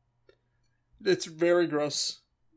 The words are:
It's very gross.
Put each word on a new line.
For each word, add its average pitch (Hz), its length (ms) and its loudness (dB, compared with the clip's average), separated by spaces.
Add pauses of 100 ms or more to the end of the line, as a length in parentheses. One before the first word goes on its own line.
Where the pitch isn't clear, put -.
(1040)
It's 180 200 0
very 170 420 2
gross. 147 540 -4 (360)